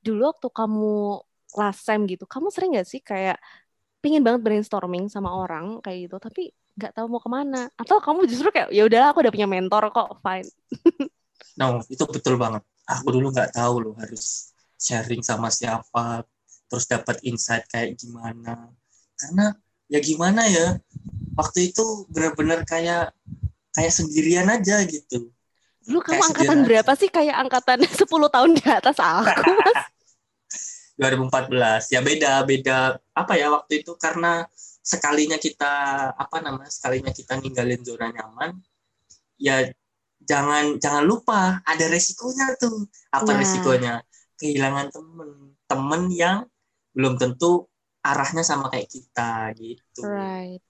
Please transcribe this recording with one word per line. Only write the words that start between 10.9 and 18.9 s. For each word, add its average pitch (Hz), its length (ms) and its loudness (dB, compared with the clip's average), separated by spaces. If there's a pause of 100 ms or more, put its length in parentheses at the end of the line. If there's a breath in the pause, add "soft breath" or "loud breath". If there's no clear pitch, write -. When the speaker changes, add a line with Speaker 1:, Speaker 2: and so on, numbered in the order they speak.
Speaker 2:
No, 123 320 -2
itu 127 240 -8
betul 131 240 0
banget. 110 320 -2 (180)
Aku 131 300 -2
dulu 135 160 2
nggak 127 240 0
tahu 120 260 0
loh 110 140 -8
harus - 560 -12 (240)
sharing 117 480 -4
sama 113 260 -4
siapa, 117 760 -4 (400)
terus - 240 -4
dapat - 320 -2
insight 117 480 -4
kayak 117 240 -4
gimana. 117 800 -14 (400)